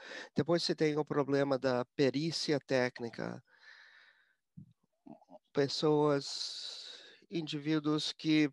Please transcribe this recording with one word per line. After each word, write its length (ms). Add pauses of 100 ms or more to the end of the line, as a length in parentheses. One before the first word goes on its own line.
(360)
Depois 280
se 120
tem 220
o 80
problema 520
da 280 (100)
perícia 640
técnica. 840 (2000)
Pessoas, 1400 (400)
indivíduos 800
que 420